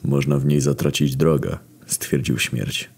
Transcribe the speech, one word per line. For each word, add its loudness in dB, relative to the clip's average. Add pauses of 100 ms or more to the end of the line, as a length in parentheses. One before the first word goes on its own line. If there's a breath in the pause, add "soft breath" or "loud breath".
Można 2
w 0
niej 4
zatracić 0
drogę, 0 (280)
stwierdził -2
Śmierć. -4